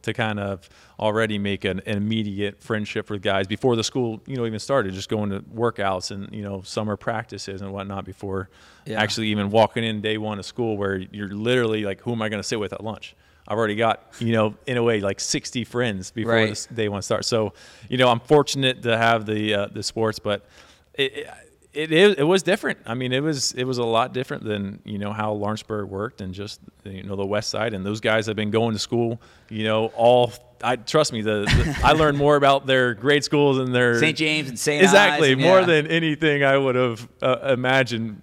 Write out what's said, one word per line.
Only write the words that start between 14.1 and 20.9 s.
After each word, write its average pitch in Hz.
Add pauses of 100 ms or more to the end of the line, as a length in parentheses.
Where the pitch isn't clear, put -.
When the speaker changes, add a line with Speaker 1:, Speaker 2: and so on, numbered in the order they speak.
Speaker 1:
you 117
know, 107 (120)
in 127
a 120
way, 117
like, 98
sixty -
friends 107
before 113
Speaker 2:
Right. 110
Speaker 1:
this -
day 113
one 101
starts. 98
So, 110 (360)
you 127
know, 127
I'm 117
fortunate 139
to 117
have 117
the, 107
uh, 101
the 107
sports, 110
but 104 (500)